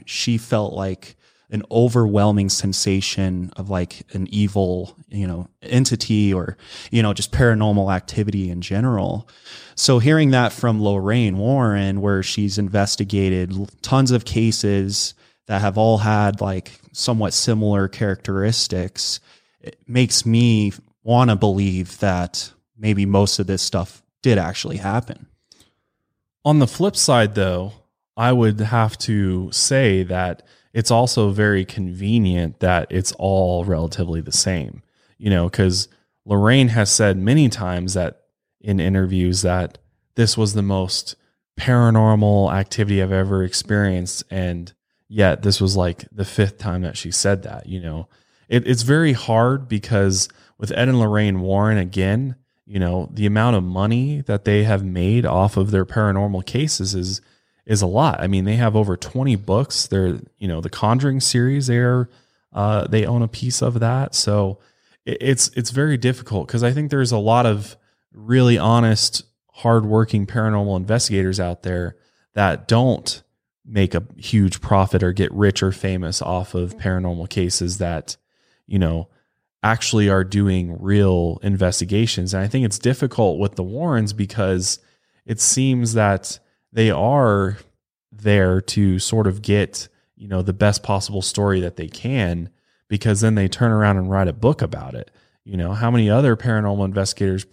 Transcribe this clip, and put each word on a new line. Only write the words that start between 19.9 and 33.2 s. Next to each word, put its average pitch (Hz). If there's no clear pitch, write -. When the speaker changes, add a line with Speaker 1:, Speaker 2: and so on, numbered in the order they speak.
Speaker 1:
me 113
wanna 120
believe 95
that 90
maybe 104
most 98
of 95
this 95
stuff -
did 120
actually 92
happen. 101
Speaker 2:
On 151
the 131
flip 196
side, 113
though, 95
I 120
would 110
have 110
to 92
say 113
that 90
it's 117
also 117
very 101
convenient 92
that 90
it's 92
all 92